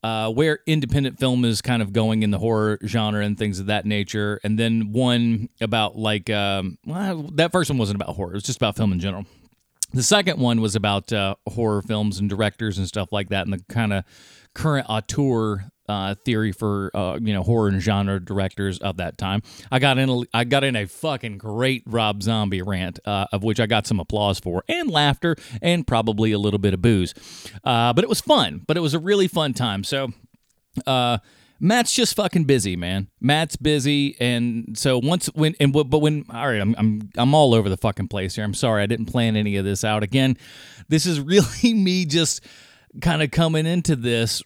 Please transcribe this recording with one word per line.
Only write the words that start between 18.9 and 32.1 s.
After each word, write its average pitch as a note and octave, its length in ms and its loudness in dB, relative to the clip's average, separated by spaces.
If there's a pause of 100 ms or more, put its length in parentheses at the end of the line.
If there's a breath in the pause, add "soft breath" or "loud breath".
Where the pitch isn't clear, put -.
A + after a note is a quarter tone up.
that E2+ 200 -8
time. F#2+ 240 0 (280 loud breath)
I C3 100 0
got C3 180 4
in C3+ 120 2
a, B2 120 0 (120)
I A#2+ 120 2
got C#3 180 2
in B2+ 140 0
a G#2 80 -2
fucking A#2+ 520 -6
great A#2 480 -2
Rob G#2+ 380 0
Zombie G#2 380 0
rant, F#2 440 -4
uh, G2+ 280 -2
of G2 100 -2
which A2 160 0
I A2+ 60 2
got G#2+ 220 0
some G#2+ 120 0
applause G2+ 400 0
for F2+ 300 -6
and E4 200 -2
laughter D3+ 460 0 (260 loud breath)
and E3+ 240 0
probably A2 460 2
a G#2 80 2
little G2+ 200 0
bit G2 140 2
of F2+ 80 -2
booze. G2 320 4 (520 loud breath)
Uh, A#2+ 260 2
but E3 140 4
it - 40 -10
was A3+ 120 0
fun. A#2+ 440 2
But D#3+ 120 0
it - 20 0
was D3+ 140 0
a E3 60 0
really F#3+ 280 2
fun D3+ 260 -2
time. G#2 300 -2
So, C3+ 300 -4 (720)
uh, B2 300 2 (420 soft breath)
Matt's A#3 340 2
just - 220 2